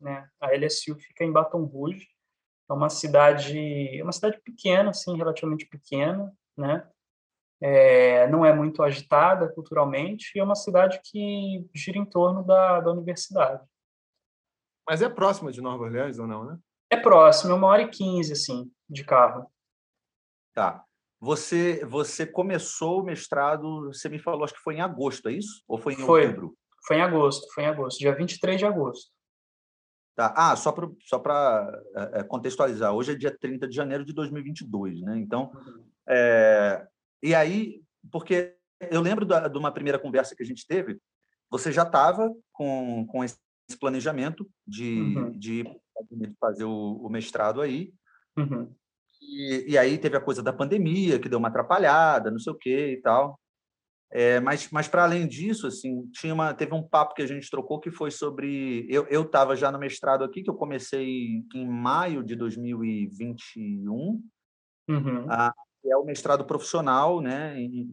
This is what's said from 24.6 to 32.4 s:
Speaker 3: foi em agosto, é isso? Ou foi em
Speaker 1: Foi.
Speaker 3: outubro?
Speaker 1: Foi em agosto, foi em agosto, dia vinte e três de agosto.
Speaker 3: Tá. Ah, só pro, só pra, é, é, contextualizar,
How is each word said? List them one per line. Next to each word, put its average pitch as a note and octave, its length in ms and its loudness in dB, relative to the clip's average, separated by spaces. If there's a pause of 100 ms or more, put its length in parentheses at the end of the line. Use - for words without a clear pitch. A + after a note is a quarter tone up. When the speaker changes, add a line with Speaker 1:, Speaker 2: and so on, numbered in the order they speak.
Speaker 3:
foi D#3 160 -8
em D#3+ 40 -6
agosto, C#3 480 -6
é A#2+ 60 -6
isso? - 340 -12
Ou - 80 -6
foi C#3+ 160 -6
em C3 40 -8
Speaker 1:
Foi. D3 300 6
Speaker 3:
outubro? F#2 280 -6 (320)
Speaker 1:
Foi D#3 100 2
em E3 60 4
agosto, D#3 500 2
foi D3 120 -4
em - 20 2
agosto, C#3+ 320 -4
dia C#3 160 2
vinte E3+ 180 -4
e - 80 -14
três F#3 180 0
de F#3+ 60 0
agosto. E3 480 -2 (1040)
Speaker 3:
Tá. A2 180 0
Ah, D#3 220 4
só D3+ 160 -2
pro, E3 300 -8
só - 160 -4
pra, C3+ 520 0 (240)
é, G#2 260 -6
é, G2 40 -6
contextualizar, A#2+ 720 -2